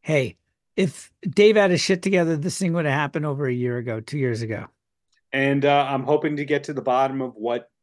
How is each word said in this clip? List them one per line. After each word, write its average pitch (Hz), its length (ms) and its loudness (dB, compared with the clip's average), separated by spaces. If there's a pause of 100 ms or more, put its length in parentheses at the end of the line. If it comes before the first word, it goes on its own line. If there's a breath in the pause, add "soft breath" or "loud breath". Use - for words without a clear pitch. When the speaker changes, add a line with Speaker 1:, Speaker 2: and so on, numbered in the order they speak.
Speaker 1:
Hey, 139 360 -2 (400)
if - 340 -2 (180)
Dave 208 280 6
had 202 140 6
his 175 100 2
shit 185 200 0
together, 170 360 2
this 165 200 -6
thing 185 160 -2
would 165 120 -2
have 143 80 0
happened 151 320 -2
over 143 200 -4
a 127 80 0
year 123 240 -2
ago, 117 220 -6
two 139 180 -10
years 123 240 -2
ago. 104 260 -8 (680)
Speaker 2:
And, 139 320 0
uh, 143 240 4
I'm 131 140 -4
hoping 151 340 0
to 147 80 -6
get 143 200 -2
to - 80 -10
the 131 80 -6
bottom 131 400 0
of 123 140 -8
what 117 340 -6 (140)